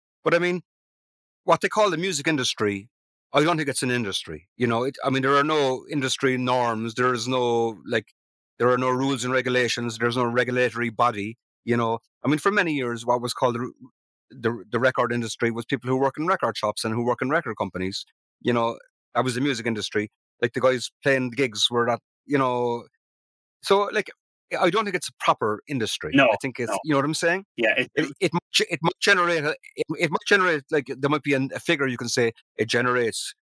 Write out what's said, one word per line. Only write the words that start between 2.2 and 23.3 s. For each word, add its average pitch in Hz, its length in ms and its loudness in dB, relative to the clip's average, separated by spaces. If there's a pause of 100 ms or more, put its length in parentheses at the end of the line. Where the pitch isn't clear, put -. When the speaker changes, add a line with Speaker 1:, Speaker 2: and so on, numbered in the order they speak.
Speaker 1:
industry, 113 640 0 (440)
I 143 100 4
don't 165 140 2
think 151 120 -2
it's 131 140 -4
an 127 80 0
industry. 98 640 -4
You 120 100 0
know, 117 180 0
it, 139 200 -6
I 135 60 0
mean, 131 120 0
there 139 140 4
are 143 80 4
no 139 460 0
industry 131 460 0
norms. 120 580 0
There 127 200 2
is 113 140 -4
no, 117 580 0
like, 113 200 -2 (520)
there 120 120 4
are 123 80 4
no 127 100 0
rules 127 360 0
and 127 80 -2
regulations. 120 640 0
There's 117 180 0
no 123 80 2
regulatory 120 640 0
body, 110 460 0 (280)
you 117 120 2
know. 113 220 0 (260)
I 123 40 0
mean, 151 100 4
for 196 120 0
many 190 220 2
years, 120 320 -4
what 120 160 2
was 120 140 -4
called 120 220 2
the, 120 160 -6 (580)
the, 117 400 -4
the 120 100 0
record 123 320 2
industry 117 380 -2
was 117 160 -6
people 123 240 -4
who 135 60 2
work 131 220 2
in 156 80 -4
record 147 300 0
shops - 280 -4
and 110 100 -2
who 120 100 -2
work 120 160 0
in 131 100 -2
record 147 260 -2
companies. 95 480 -6 (360)
You 120 120 2
know, 117 260 0 (360)
that 123 100 2
was 123 100 -2
the 123 60 -4
music 123 260 -2
industry. 107 440 -4 (320)
Like, 120 100 0
the 131 80 -6
guys 127 300 2 (120)
playing 131 280 2
the 113 60 -12
gigs 117 340 -2
were 120 160 0
that, 117 140 0 (260)
you 143 100 2
know. 120 480 0 (800)